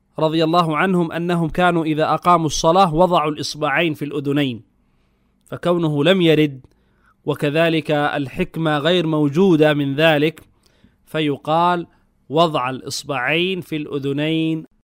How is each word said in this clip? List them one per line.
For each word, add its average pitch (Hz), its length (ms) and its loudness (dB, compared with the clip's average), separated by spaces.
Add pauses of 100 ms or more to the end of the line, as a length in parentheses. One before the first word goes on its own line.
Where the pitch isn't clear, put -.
(200)
رضي 160 240 2
الله 160 340 2
عنهم 175 340 2
أنهم 170 380 -2
كانوا 175 360 0
إذا 151 280 0
أقاموا 170 320 2
الصلاة 165 480 2
وضعوا 165 380 2
الإصبعين 151 640 -2
في 143 120 -8
الأذنين، 143 580 -2 (840)
فكونه 165 580 -2
لم 185 180 2
يرد 151 440 2 (600)
وكذلك 156 640 -2
الحكمة 147 840 -2
غير 165 300 0
موجودة 151 640 4
من 139 220 -2
ذلك، 156 460 2 (640)
فيقال 160 840 -2 (420)
وضع 151 400 0
الإصبعين 143 920 -4
في - 140 -8
الأذنين 151 880 -4 (200)